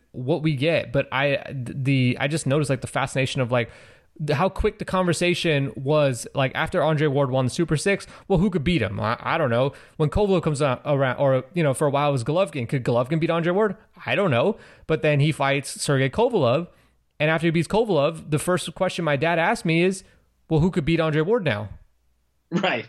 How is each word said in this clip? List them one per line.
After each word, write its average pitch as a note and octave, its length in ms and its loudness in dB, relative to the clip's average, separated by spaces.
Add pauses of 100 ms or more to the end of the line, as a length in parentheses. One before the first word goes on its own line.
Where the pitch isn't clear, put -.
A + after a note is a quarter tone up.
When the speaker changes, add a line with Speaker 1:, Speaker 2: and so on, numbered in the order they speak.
(120)
Speaker 1:
what D3 300 -4
we D#3 140 0
get. C3+ 360 0
But C#3 200 0
I, C#3 260 0 (160)
the, B2+ 640 0
I C#3 100 0
just D#3 180 -2
noticed, C#3 240 2
like, B2+ 100 0
the - 60 -8
fascination C3 540 -2
of, A#2+ 120 -2
like, A#2+ 180 0 (480)
the, D3 180 0
how F#3 120 2
quick G#3 300 -2
the - 60 -6
conversation E3+ 920 0
was, C#3 600 0
like, C3 200 0
after D#3 280 -2
Andre D3+ 260 2
Ward C3+ 220 0
won C3 160 0
the A#2+ 40 -2
Super D#3+ 260 -2
Six, G3 300 -2 (220)
well, F#3+ 100 2
who G3+ 100 2
could F3+ 140 -2
beat E3 180 2
him? G2+ 200 -4
I, A2 200 -2
I C#3 180 -2
don't C#3 120 0
know. B2+ 220 0 (240)
When D#3 120 0
Kovalev G3 340 2
comes D3 200 -2
a-, B2+ 220 0
around, C#3 340 0
or, C3+ 340 2
you F3 100 0
know, D3+ 120 2
for D#3 120 0
a C#3 40 2
while C#3+ 200 2
it - 20 2
was B2 120 -2
Golovkin. D3+ 440 -2
Could C3+ 160 -2
Golovkin B2+ 360 0
beat E3 100 0
Andre E3+ 220 0
Ward? G3+ 240 0 (300)
I A#2+ 80 0
don't F#3 160 2
know. C3+ 260 2 (300)
But D#3 160 -2
then D3 180 2
he D3+ 120 2
fights C#3 500 -2
Sergey C3+ 280 2
Kovalev, F3 580 2 (500)
and D3+ 120 2
after D#3+ 160 0
he E3+ 40 2
beats D#3+ 180 0
Kovalev, E3 600 0
the D3+ 80 0
first F3+ 360 -2
question - 300 -4
my D3 120 0
dad E3 220 0
asked F3+ 260 0
me E3 180 2
is, F#3+ 220 0 (440)
"Well, D#3+ 120 2
who F3+ 100 4
could E3+ 140 -2
beat E3 160 2
Andre D#3 220 2
Ward G#3 220 0
now?" G#2+ 260 -4 (800)
Speaker 2:
Right. E3 380 -2